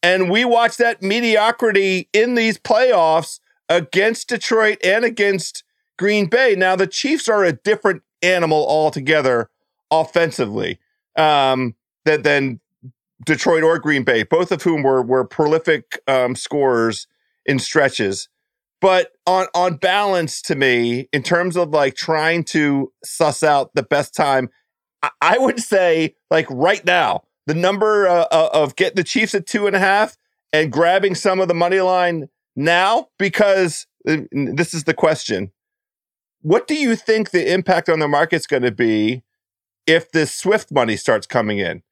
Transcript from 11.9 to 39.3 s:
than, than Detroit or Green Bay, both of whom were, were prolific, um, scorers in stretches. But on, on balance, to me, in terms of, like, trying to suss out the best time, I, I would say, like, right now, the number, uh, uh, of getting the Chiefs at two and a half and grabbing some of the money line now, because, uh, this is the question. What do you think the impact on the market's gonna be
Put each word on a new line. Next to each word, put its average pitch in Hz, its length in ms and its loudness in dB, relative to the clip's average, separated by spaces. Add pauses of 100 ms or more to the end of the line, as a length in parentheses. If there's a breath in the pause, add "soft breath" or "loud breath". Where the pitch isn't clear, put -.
than, 151 160 2
than 139 380 0 (680)
Detroit 160 380 0
or 160 160 2
Green 143 240 -2
Bay, 117 200 2
both 170 280 0
of 170 100 -4
whom 160 220 0
were, 131 180 2
were 127 240 0
prolific, 156 840 -2
um, 127 280 0
scorers 120 720 -2 (380)
in 139 140 0
stretches. 113 680 -2 (500)
But 185 340 2 (120)
on, 185 280 0
on 175 240 0
balance, 190 680 -2
to 160 120 -2
me, 123 560 0
in 143 120 -2
terms 175 340 -2
of, 170 140 -2
like, 143 240 0
trying 160 500 -2
to 143 480 0 (100)
suss - 400 -2
out 143 300 2
the 143 100 -2
best 143 320 -2
time, 135 340 0 (540)
I, 147 60 -4 (120)
I 175 180 4
would 247 200 0
say, 170 560 0 (160)
like, 160 180 0
right 156 360 0
now, 156 380 0 (240)
the 151 60 -2
number, 202 540 2
uh, 175 240 2
uh, 160 220 2
of 147 220 0
getting 185 200 -2
the 185 80 0
Chiefs - 320 -2
at 190 100 -2
two 208 220 -2
and 196 80 -2
a 190 40 2
half 196 380 0 (360)
and 156 180 2
grabbing 180 440 2
some 185 260 0
of 180 80 -2
the 175 40 2
money 175 280 0
line 180 480 -2 (260)
now, 180 520 0 (120)
because, 190 640 0 (220)
uh, 156 100 0 (140)
this 143 420 -4
is 156 120 -8
the 160 80 0
question. 107 580 -2 (880)
What 208 260 0
do 302 80 -2
you 262 200 0
think 220 340 -2
the 170 240 0
impact 185 340 0
on 160 120 0
the 151 80 0
market's 156 400 0
gonna 123 240 0
be 110 520 0 (600)